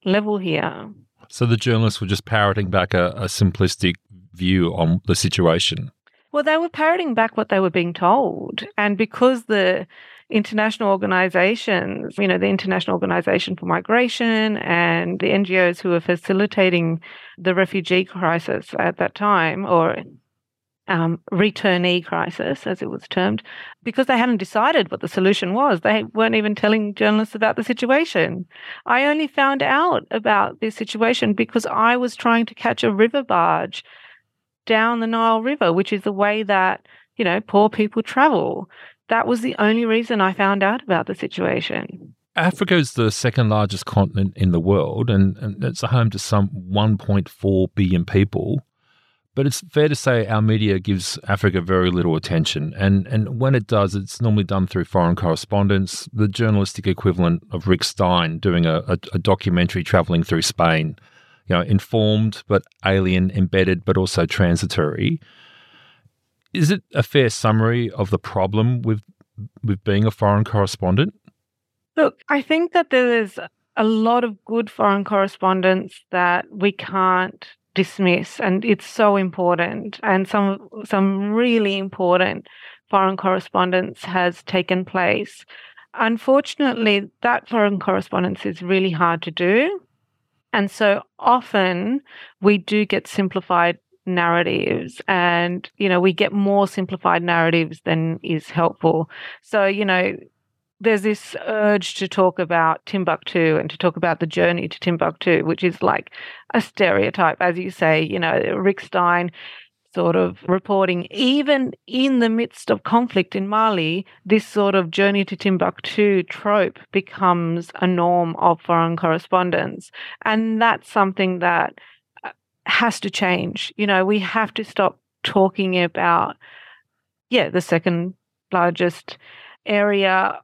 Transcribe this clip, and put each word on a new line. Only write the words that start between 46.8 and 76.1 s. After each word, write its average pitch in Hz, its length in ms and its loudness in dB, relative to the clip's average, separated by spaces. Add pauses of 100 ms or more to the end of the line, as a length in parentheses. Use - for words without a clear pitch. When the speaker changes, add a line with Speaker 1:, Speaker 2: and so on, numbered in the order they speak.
Speaker 2:
point 98 280 0
four 95 480 0
billion 90 300 2
people. 101 560 0 (760)
But 139 120 0
it's - 140 -6
fair 151 260 0
to 143 80 -4
say 117 320 0
our 110 120 0
media 107 380 2
gives 92 480 -4
Africa 95 340 0
very 90 300 0
little 87 240 2
attention. 78 640 -2
And, 98 300 2
and 110 320 -2
when 131 160 2
it 107 100 -2
does, 101 300 2
it's 95 240 -8
normally 107 240 2
done 92 240 0
through 90 160 -2
foreign 87 320 2
correspondents, 95 960 0
the 107 160 0
journalistic 101 580 0
equivalent 87 640 0
of 85 160 -6
Rick 92 160 4
Stein 87 560 0
doing 87 260 2
a, 78 220 0
a, 90 100 -2 (160)
a 98 60 -2
documentary 87 640 0
travelling 85 400 2
through 82 200 -2
Spain. 80 540 0 (520)
You 90 80 0
know, 87 60 2
informed 107 840 0
but 98 160 2 (240)
alien, 95 460 2
embedded 92 520 2
but 92 120 0
also 92 280 0
transitory. 85 960 0 (1300)
Is 165 180 2
it 202 140 0 (100)
a - 80 2
fair 135 260 4
summary 110 640 2
of 101 200 -4
the 95 100 0
problem 110 640 0
with, 110 200 -2 (600)
with 101 180 -2
being 104 240 2
a 110 60 2
foreign 104 320 2
correspondent? 98 680 0 (840)
Speaker 1:
Look, - 320 2
I 285 120 0
think 330 320 -2
that 339 180 0
there 247 300 2
is 190 200 -6 (360)
a 214 80 2
lot 226 380 2
of 214 220 -6
good 226 260 -4
foreign 202 320 0
correspondents 190 1080 0